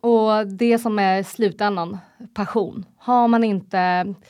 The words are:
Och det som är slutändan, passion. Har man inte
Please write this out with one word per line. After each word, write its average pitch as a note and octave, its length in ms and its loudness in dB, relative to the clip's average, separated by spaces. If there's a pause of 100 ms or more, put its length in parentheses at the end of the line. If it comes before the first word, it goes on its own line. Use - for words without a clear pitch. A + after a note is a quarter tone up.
Och A3 460 2
det A#3 320 2
som A3+ 200 -2
är G3 240 2
slutändan, G3 760 -4 (360)
passion. G3 500 -4 (140)
Har B3 300 2
man A#3 160 4
inte F#3 720 -2 (160)